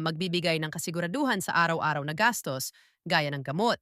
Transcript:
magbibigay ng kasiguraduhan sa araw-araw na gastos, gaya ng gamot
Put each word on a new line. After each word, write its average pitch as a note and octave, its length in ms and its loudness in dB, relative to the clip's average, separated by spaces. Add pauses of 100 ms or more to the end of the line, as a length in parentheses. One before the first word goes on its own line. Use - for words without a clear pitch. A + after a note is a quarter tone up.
magbibigay E3 580 0
ng D#3 80 -2
kasiguraduhan F#3 680 -2
sa - 240 -2
araw-araw D3+ 420 0
na D3+ 80 -4
gastos, E3+ 640 0 (320)
gaya D#3 240 2
ng C#3+ 100 -4
gamot E3 400 0